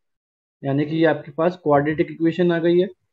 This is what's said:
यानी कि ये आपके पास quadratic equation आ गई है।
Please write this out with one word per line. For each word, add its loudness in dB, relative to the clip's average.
यानी -2
कि -8
ये 2
आपके -2
पास -2
quadratic 0
equation 0
आ 0
गई 2
है। 0